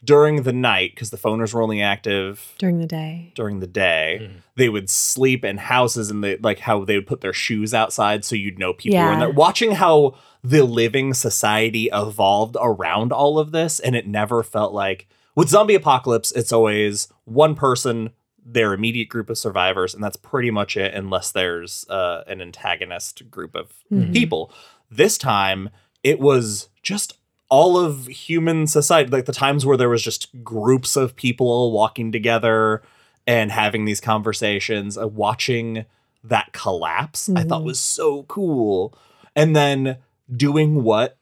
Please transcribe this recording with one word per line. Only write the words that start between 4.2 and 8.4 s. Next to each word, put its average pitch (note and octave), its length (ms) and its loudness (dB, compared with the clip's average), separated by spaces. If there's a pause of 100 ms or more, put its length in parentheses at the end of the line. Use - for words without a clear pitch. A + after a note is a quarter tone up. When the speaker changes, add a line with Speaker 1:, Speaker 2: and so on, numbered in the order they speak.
Speaker 3:
Mm-hmm. G2 120 -16 (220)
Speaker 1:
they B2 140 4
would G2+ 200 -4
sleep C3 540 0
in G2+ 140 -4
houses A#2+ 520 0
and G#2 140 -6
they, G2 140 -2
like, G#2+ 220 -2
how G2+ 260 0
they G#2 100 0
would G2 120 -2
put - 140 -6
their F#2+ 120 -6
shoes G#2+ 400 -4
outside G#2+ 500 0
so - 120 -6
you'd G2 220 -6